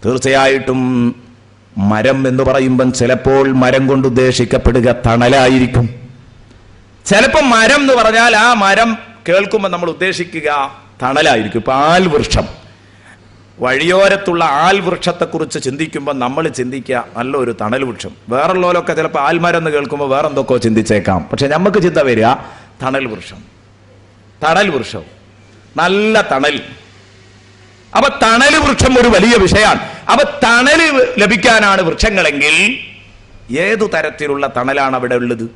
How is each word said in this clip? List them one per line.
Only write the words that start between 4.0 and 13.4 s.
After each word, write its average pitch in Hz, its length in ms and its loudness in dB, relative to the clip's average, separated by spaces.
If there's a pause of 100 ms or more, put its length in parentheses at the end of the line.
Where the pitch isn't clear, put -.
ഉദ്ദേശിക്കപ്പെടുക 123 760 2 (180)
തണലായിരിക്കും. 123 800 2 (1200)
ചിലപ്പോൾ 262 340 2 (100)
മരം 226 300 4
എന്ന് 262 160 4
പറഞ്ഞാൽ 226 420 4
ആ 233 60 4 (160)
മരം 208 260 2 (380)
കേൾക്കുമ്പോൾ 196 460 0
നമ്മൾ 175 200 -4
ഉദ്ദേശിക്കുക 165 560 -6 (540)
തണലായിരിക്കും. 127 600 0
ഇപ്പൊ 131 100 -2 (180)
ആൽവൃക്ഷം, 147 540 0 (1160)